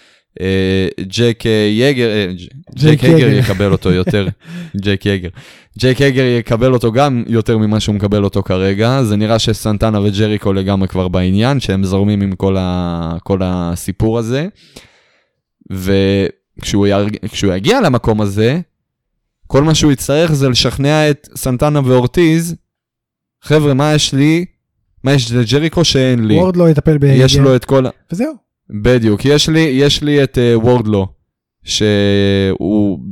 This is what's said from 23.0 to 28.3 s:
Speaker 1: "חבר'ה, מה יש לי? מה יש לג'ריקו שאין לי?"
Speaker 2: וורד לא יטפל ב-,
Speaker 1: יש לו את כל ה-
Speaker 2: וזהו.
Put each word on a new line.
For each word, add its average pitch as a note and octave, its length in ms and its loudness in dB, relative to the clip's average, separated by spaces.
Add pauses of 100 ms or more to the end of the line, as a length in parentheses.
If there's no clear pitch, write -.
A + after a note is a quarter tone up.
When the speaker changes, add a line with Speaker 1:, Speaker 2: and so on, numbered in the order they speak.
Speaker 1:
"חבר'ה, D3 320 2
מה D3+ 200 2
יש C#3+ 200 -2
לי? D#3 300 2 (600)
מה C3 80 2
יש A#2 200 0
לג'ריקו C#3+ 520 0
שאין B2+ 420 0
לי?" G#2+ 120 2
Speaker 2:
וורד F3+ 180 0
לא E3+ 140 4
יטפל D3+ 280 2
ב-, C#3 60 2
Speaker 1:
יש C3+ 320 4
לו C3+ 200 4
את A#2+ 80 -2
כל C3+ 220 0
ה- - 40 -6 (220)
Speaker 2:
וזהו. B3 200 -4 (380)